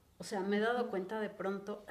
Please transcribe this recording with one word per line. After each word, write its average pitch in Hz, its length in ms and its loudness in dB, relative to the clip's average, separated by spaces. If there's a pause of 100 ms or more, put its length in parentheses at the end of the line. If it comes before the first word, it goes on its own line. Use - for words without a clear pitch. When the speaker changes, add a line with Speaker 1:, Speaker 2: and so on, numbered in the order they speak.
(200)
Speaker 1:
O 185 40 -10
sea, 196 180 -2
me 196 160 4
he - 20 4
dado 240 220 4
Speaker 2:
Ujú. 233 100 0
Speaker 1:
cuenta 196 280 0
de 208 100 0
pronto, 196 600 -4